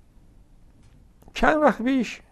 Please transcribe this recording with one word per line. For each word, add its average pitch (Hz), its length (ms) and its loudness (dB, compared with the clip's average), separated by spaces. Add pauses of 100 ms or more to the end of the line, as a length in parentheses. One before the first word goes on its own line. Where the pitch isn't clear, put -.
(1300)
چند 285 220 2
وقت 285 260 2
پیش، 254 500 -2